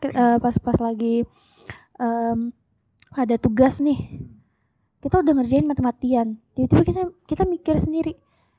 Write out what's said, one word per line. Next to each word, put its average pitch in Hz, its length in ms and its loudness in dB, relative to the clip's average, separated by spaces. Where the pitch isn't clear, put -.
eh, 240 300 2
pas, 240 180 -2
pas - 220 -2
lagi, 233 480 -2
em, 233 420 -2
ada 240 240 0
tugas 247 420 2
nih, - 440 -2
kita 370 220 0
udah 302 140 4
ngerjain 269 320 2
mati-matian, 247 720 -2
tiba-tiba 254 300 4
kita, 349 180 -2
kita 311 180 -2
mikir 330 320 -2
sendiri, 311 400 -2